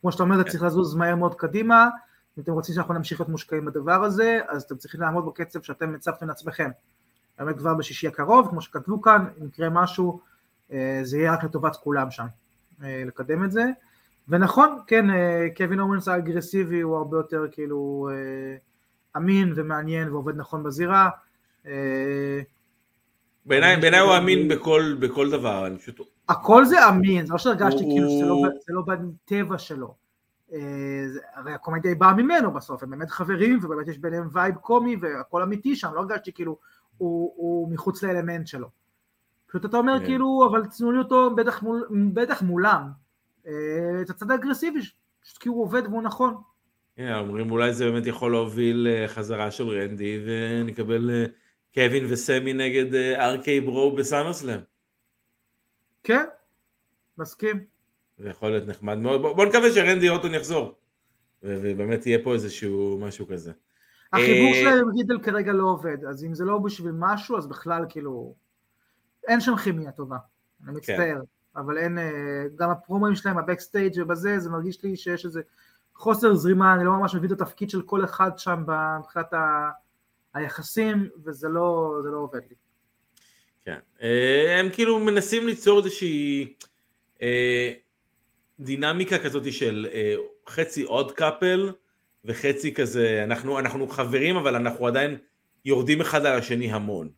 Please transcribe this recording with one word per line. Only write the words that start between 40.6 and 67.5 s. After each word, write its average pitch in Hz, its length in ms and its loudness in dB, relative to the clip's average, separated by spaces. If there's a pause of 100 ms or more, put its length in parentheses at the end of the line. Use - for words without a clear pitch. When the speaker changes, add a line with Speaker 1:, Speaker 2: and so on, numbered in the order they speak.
Speaker 1:
תנו 240 140 0
לי 247 80 2
אותו 254 360 4
בטח 226 280 0
מול, 233 240 -4 (260)
בטח 240 280 0
מולם." 175 480 2 (580)
אה, 156 40 -12 (500)
את 180 80 -8
הצד 202 220 -6
האגרסיבי, 277 500 -2
ש-, 202 140 -14 (280)
פשוט - 140 -20
כי - 120 -6
הוא 233 140 -2
עובד 208 260 0
והוא 220 140 -4
נכון. 233 320 -2 (600)
Speaker 2:
כן, 123 180 -6
אומרים, 107 380 -4
אולי 117 220 2
זה 120 180 0
באמת 117 140 -2
יכול 120 260 -2
להוביל, 117 580 0
אה, 110 180 0
חזרה 107 440 -6
של 117 180 -6
רנדי, 101 560 -6
ונקבל, 117 840 -2
אה, 120 140 0 (480)
קווין 131 360 2
וסמי 131 440 -2
נגד, 131 420 0
אה, 127 300 0
אר 131 160 0
קיי 139 200 2
ברו 135 340 2
בסאמרסלאם. 143 640 -2 (1400)
Speaker 1:
כן, 269 220 2 (920)
מסכים. 196 460 -6 (540)
Speaker 2:
זה 101 120 -12
יכול 107 200 -4
להיות 107 180 -2
נחמד 104 300 -6
מאוד. 131 240 0
בוא, 151 120 0
בוא 196 120 6
נקווה 233 260 6
שרנדי 180 380 4
אורטון 170 240 0
יחזור, 151 420 -4 (680)
ו-, 98 180 -6
ובאמת 104 440 -2
יהיה 117 180 2
פה 127 100 -2
איזשהו 101 680 -2
משהו 101 260 -10
כזה. 85 240 -10 (600)
Speaker 1:
החיבור 247 400 6
Speaker 2:
אה, 262 80 4
Speaker 1:
שלהם 262 160 6
עם 240 200 4
רידל 240 260 0
כרגע 202 300 -2
לא 190 100 2
עובד, 156 460 -2
אז 139 160 -10
אם 165 100 -8
זה 175 100 -6
לא 208 120 0
בשביל 196 420 -6
משהו, 202 380 -2
אז 151 100 -8
בכלל, 165 420 -6